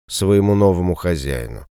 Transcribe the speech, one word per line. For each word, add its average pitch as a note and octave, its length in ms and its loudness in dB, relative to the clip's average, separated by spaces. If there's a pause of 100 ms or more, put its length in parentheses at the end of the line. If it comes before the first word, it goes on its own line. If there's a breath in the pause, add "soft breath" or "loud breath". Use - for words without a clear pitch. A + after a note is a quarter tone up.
своему G2+ 460 2
новому F2+ 400 2
хозяину. C2+ 720 -6 (100)